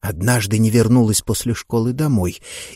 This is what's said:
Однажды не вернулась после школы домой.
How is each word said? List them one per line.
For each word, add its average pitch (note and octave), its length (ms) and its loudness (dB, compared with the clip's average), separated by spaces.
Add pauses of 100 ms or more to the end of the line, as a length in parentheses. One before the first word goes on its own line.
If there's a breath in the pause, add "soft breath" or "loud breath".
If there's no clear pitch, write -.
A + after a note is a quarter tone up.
Однажды G#2+ 580 0
не A2 100 4
вернулась A2 520 4
после A2+ 340 -4
школы A#2+ 380 -4
домой. B2 500 -2 (320 loud breath)